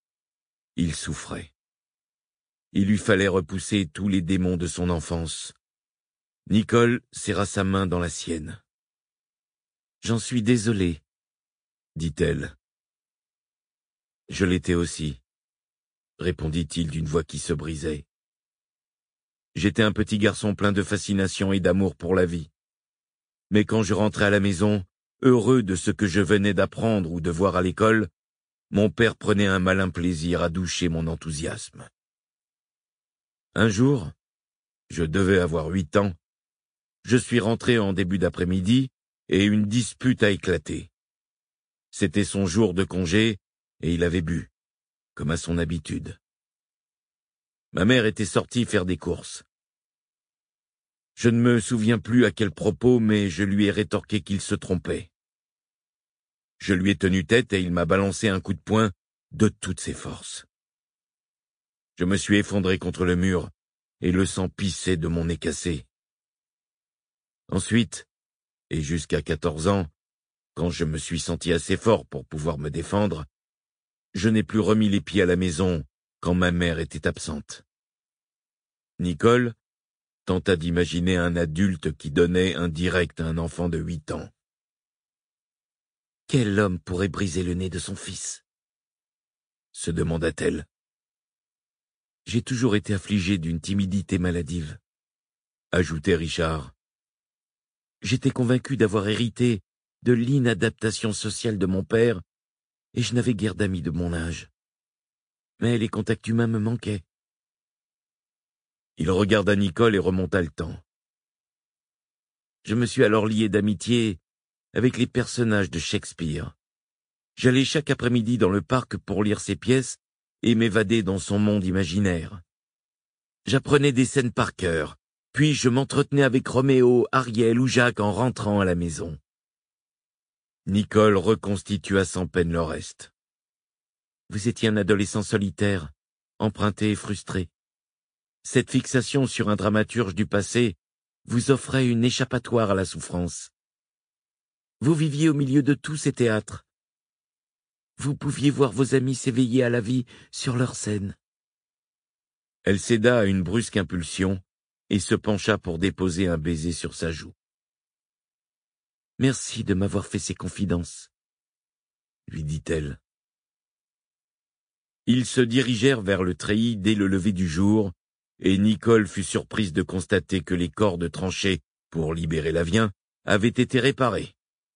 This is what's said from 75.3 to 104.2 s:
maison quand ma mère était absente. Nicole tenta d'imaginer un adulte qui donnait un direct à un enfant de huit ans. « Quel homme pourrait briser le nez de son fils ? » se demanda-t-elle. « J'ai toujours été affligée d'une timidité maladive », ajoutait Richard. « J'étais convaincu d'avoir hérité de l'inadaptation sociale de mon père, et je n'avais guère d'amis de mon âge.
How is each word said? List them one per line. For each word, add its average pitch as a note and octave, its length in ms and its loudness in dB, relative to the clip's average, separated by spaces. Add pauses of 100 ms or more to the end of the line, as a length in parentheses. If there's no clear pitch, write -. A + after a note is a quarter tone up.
maison F2 480 0 (360)
quand F2 140 0
ma F2+ 180 2
mère F2 260 0
était D#2+ 300 -6
absente. - 560 -10 (1400)
Nicole A#2 540 2 (720)
tenta F#2 280 2
d'imaginer F2 640 0
un F2 180 0
adulte E2+ 640 -2
qui D2+ 160 -10
donnait F2 420 2
un E2+ 140 -2
direct E2+ 520 -2
à E2 60 -4
un E2 120 -2
enfant E2+ 300 -4
de D#2+ 100 -2
huit D#2+ 340 -8
ans. « D2+ 180 -10 (2000)
Quel G#2 320 2
homme F#2 180 2
pourrait F#2 300 -2
briser F2+ 340 -4
le F2 100 -2
nez F#2 160 -4
de F2 100 -10
son G2 180 -10
fils ? » - 480 -12 (1300)
se - 180 -8
demanda-t-elle. « E2 760 -4 (1600)
J'ai A#2 140 -2
toujours A#2 360 0
été G#2 180 -2
affligée G2 420 0
d'une E2 240 -4
timidité G2 580 -2
maladive », E2+ 600 -4 (920)
ajoutait D#2+ 420 0
Richard. « D#2+ 580 -2 (1300)
J'étais B2+ 300 0
convaincu B2+ 460 0
d'avoir G#2 320 2
hérité A2+ 520 0 (420)
de B2 100 4
l'inadaptation A#2 1000 0
sociale G#2+ 460 -4
de F#2+ 80 0
mon F#2+ 180 0
père, A2+ 380 2 (720)
et B2 80 0
je A2+ 120 -2
n'avais A#2+ 200 2
guère G#2 200 -4
d'amis F#2 280 -2
de E2 80 -4
mon E2+ 240 -2
âge. E2 340 -8 (1120)